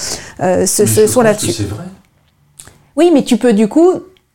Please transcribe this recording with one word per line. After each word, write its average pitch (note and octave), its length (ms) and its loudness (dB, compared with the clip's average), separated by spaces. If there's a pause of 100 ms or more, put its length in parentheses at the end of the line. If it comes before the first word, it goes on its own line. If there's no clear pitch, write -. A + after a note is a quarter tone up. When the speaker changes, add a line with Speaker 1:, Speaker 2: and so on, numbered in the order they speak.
(420)
Speaker 1:
euh, F3+ 240 0
se, - 160 0
Speaker 2:
Mais A3 60 2
Speaker 1:
se G#3+ 140 2
Speaker 2:
je G#3+ 40 4
Speaker 1:
sont G#3+ 140 -2
Speaker 2:
pense A3+ 40 4
Speaker 1:
là-dessus. G#3+ 220 0
Speaker 2:
que F3 60 -2
c'est G#2+ 180 -6
vrai. - 140 -12 (1120)
Speaker 1:
Oui, E4+ 160 4
mais C#4 140 2
tu A3+ 140 0
peux A#3+ 160 2
du G#3 140 2
coup E4+ 220 2 (440)